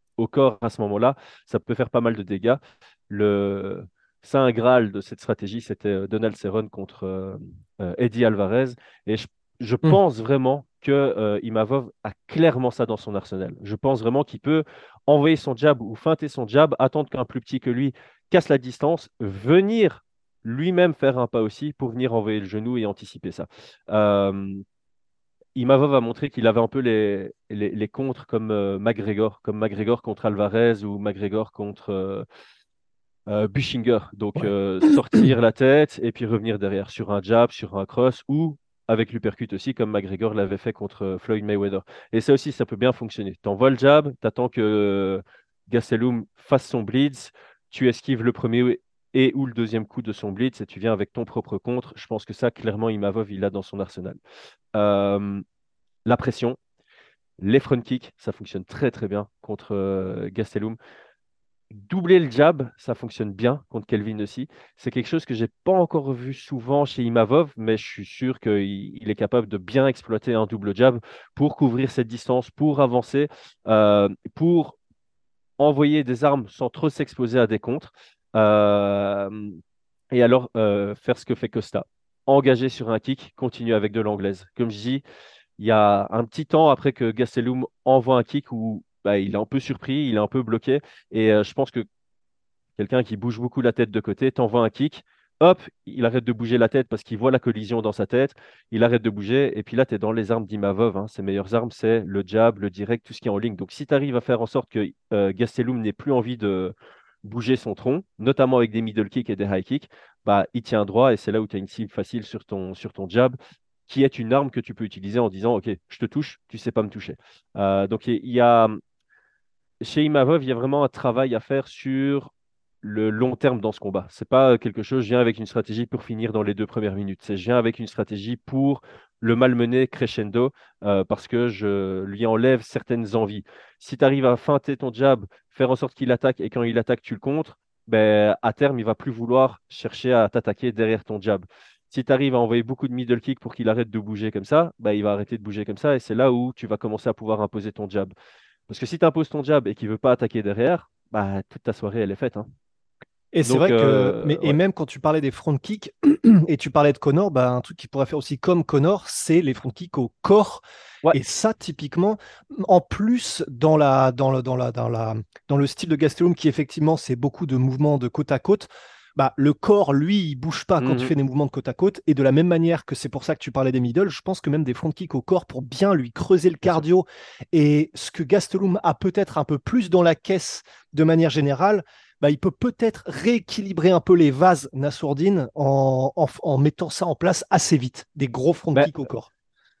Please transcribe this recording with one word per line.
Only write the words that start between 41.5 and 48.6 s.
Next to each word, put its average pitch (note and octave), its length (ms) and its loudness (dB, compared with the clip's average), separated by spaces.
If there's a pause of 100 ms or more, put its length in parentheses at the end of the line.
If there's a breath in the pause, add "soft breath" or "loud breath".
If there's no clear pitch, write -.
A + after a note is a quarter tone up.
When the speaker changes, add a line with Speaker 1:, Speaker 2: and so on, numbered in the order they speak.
Speaker 1:
Et A2+ 100 0
ça C#3 120 2
aussi, C#3 180 0
ça - 140 -4
peut A2+ 100 -10
bien B2 180 2
fonctionner. G#2+ 480 -10
T'envoies G#2 300 2
le B2 60 0
jab, C#3+ 440 4
t'attends A#2+ 280 -2
que, A#2+ 120 -4
euh, G2+ 600 0 (480 soft breath)
Gastelum A#2 560 -2 (100)
fasse - 320 -2
son A#2 160 -6
blitz, C3 480 -4 (380 soft breath)
tu - 180 0
esquives A#2+ 360 -2
le A#2+ 100 0
premier B2 460 0 (340)